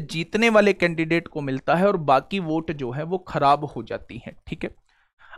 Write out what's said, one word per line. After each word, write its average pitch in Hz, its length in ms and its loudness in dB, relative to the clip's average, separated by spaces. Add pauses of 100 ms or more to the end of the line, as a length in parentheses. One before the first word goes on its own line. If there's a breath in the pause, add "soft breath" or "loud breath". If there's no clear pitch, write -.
जीतने 165 460 -2
वाले 208 240 6
कैंडिडेट 165 540 0
को 151 140 -8
मिलता 139 340 0
है 185 120 4
और 202 120 2
बाकी 143 420 2
वोट 160 320 -4
जो 135 180 -8
है 143 120 -6
वो 175 160 -6
खराब 147 460 2
हो 127 180 -10
जाती 110 340 -12
हैं, - 180 -16 (120)
ठीक - 160 -10
है। - 120 -8 (640 soft breath)